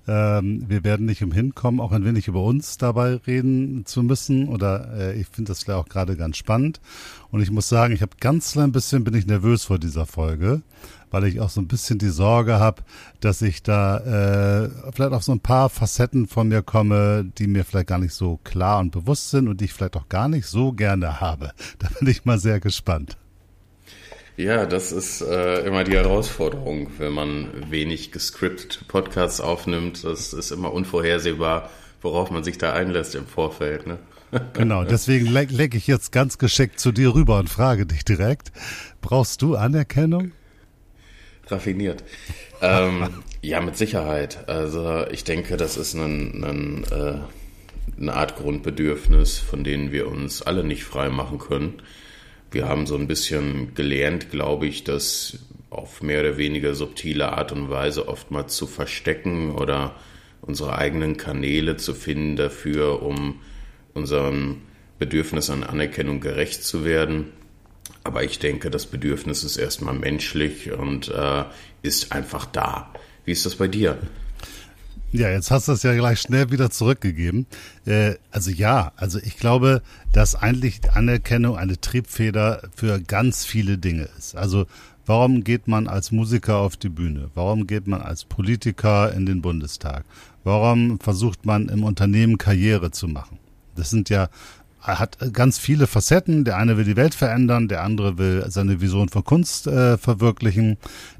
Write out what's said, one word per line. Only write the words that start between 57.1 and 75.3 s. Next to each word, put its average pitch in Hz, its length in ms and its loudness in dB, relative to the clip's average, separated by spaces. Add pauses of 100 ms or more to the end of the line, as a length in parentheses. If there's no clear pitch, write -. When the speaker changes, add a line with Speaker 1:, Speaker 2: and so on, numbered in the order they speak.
Speaker 2:
Art 73 200 -4
und 71 180 -6
Weise 73 380 -4
oftmals 71 480 -8
zu 71 100 -6
verstecken 80 840 -4
oder 69 440 -4 (440)
unsere 73 380 -6
eigenen 78 380 -2
Kanäle 76 600 -2
zu - 160 -8
finden 76 440 -4
dafür, 73 640 -2
um 71 380 -6 (540)
unserem 69 680 -2 (360)
Bedürfnis 78 520 -2
an 69 140 -4
Anerkennung 71 560 -4
gerecht 69 420 -4
zu 80 220 -4
werden. 78 480 0 (720)
Aber - 180 -4
ich - 160 -6
denke, 73 320 -2
das 73 160 -6
Bedürfnis 71 560 -4
ist 76 140 -6
erstmal - 380 -4
menschlich 73 800 -4
und, 69 360 -6
äh, 71 360 -2 (380)
ist - 300 -4
einfach - 340 -8
da. - 460 -6 (320)
Wie 87 80 -2
ist - 120 -2
das - 120 -6
bei 98 120 0
dir? 92 300 0 (1120)
Speaker 1:
Ja, 113 180 2
jetzt 95 200 -2